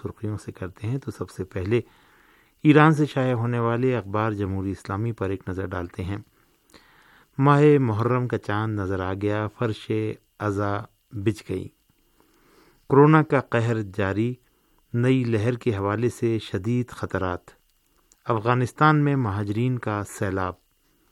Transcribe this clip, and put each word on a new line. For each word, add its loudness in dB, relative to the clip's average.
سرخیوں -8
سے -12
کرتے -12
ہیں، -4
تو -10
سب -10
سے -10
پہلے -2
ایران 8
سے 2
شائع -2
ہونے -2
والے 0
اخبار -2
جمہوری -2
اسلامی -4
پر -4
ایک -6
نظر -6
ڈالتے -8
ہیں۔ -6
ماہ 4
محرم 0
کا -2
چاند -4
نظر -2
آ -4
گیا، -2
فرش -4
عزا -2
بچھ -4
گئی۔ -8
کورونا 8
کا 0
قہر -2
جاری، -2
نئی 2
لہر 0
کے -2
حوالے 0
سے -2
شدید -4
خطرات۔ -4
افغانستان 2
میں 2
مہاجرین -2
کا -4
سیلاب۔ -4